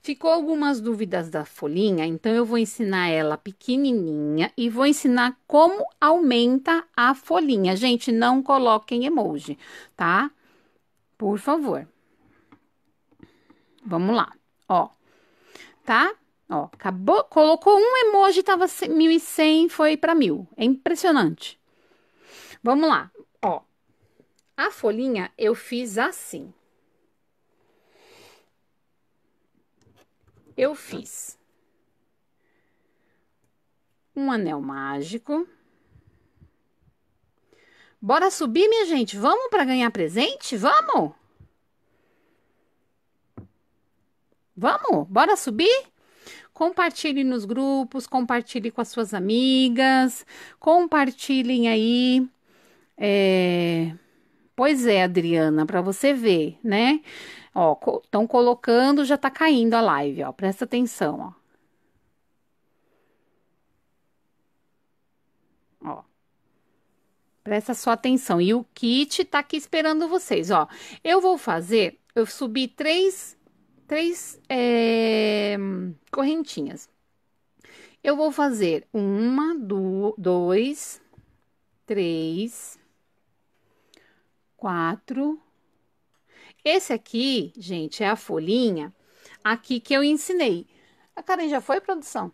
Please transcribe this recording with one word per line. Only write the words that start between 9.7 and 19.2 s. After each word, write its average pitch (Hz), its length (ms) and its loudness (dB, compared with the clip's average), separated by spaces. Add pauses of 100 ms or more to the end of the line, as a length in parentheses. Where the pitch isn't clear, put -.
tá? 190 340 0 (880)
Por 208 220 -2
favor. 262 460 -2 (2000)
Vamos 185 300 -2
lá, 202 160 -2 (380)
ó. 175 220 0 (920)
Tá? 285 320 2 (340)
Ó, 156 220 -4
acabou, 202 540 0
colocou 330 520 6
um 480 200 4
emoji, 392 440 4
tava 370 280 2
ce-, - 180 -8
mil 320 240 4
e 330 80 4
cem, 320 480 2